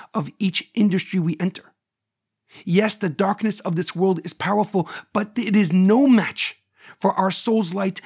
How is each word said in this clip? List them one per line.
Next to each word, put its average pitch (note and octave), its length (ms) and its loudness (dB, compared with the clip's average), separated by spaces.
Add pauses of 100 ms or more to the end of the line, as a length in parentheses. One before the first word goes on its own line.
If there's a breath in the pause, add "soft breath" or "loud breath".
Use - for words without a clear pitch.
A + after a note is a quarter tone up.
(140)
of D3+ 240 -4
each - 360 -4
industry F#3+ 440 0
we E3 220 0
enter. - 340 -6 (880 loud breath)
Yes, G#3 320 2
the F#3+ 120 -4
darkness G3 520 -2
of E3+ 160 -4
this - 180 -4
world F3+ 300 0
is E3+ 80 -8
powerful, G3 560 -2 (240 loud breath)
but G#3 260 -4
it G3+ 160 -2
is G3 180 4
no G3+ 340 4
match - 540 2 (380 loud breath)
for - 140 0
our F#3+ 180 0
soul's G#3 440 0
light G3 320 -4